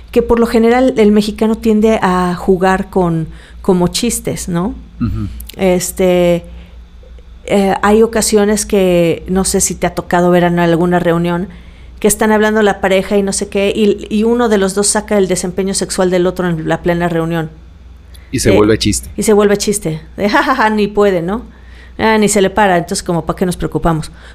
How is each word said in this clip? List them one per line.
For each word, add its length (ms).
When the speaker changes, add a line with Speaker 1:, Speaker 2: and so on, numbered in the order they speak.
Speaker 1:
que 100
por 180
lo 60
general 520
el 140
mexicano 440
tiende 480
a 320
jugar 560
con, 380
como 240
chistes, 600
¿no? 280
Speaker 2:
Ujú. 260
Speaker 1:
Este, 880
eh, 360
hay 220
ocasiones 640
que, 600
no 160
sé 160
si 140
te 140
ha 80
tocado 340
ver 140
en 160
alguna 400
reunión, 500
que 80
están 240
hablando 320
la 180
pareja 360
y 40
no 100
sé 180
qué, 260
y, 340
y 140
uno 260
de 80
los 160
dos 140
saca 320
el 80
desempeño 480
sexual 340
del 160
otro 240
en 180
la 140
plena 280
reunión. 420
Speaker 2:
Y 80
se 120
Speaker 1:
Eh, 60
Speaker 2:
vuelve 220
chiste. 360
Speaker 1:
y 60
se 120
vuelve 240
chiste. 440
De, 100
"Ja, 140
ja, 140
ja, 160
ni 160
puede", 340
¿no? 220
"Ah, 180
ni 100
se 140
le 80
para". 280
Entonces, 260
como, 240
¿para 100
qué 80
nos 100
preocupamos? 540